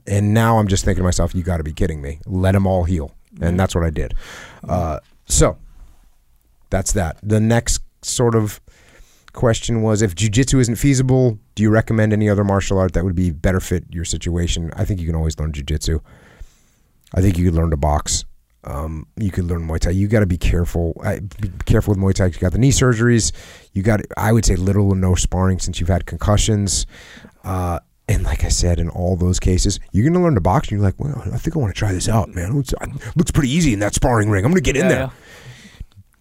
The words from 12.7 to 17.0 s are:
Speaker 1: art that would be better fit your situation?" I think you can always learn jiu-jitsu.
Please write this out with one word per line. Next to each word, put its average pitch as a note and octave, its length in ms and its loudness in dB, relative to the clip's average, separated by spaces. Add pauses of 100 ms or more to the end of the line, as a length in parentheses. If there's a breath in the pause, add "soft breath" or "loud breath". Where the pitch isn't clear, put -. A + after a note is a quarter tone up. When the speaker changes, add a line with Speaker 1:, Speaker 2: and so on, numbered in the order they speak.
Speaker 1:
art F#2+ 160 2
that E2+ 120 0
would F#2+ 100 0
be F2+ 160 0
better F#2 280 0
fit - 300 -4
your E2 160 -8
situation?" E2+ 680 -4
I G#2+ 100 -2
think G2+ 140 -4
you E2 60 -6
can E2 100 -2
always D#2+ 240 -2
learn D2+ 140 -4
jiu-jitsu. D2 460 -2 (1120 soft breath)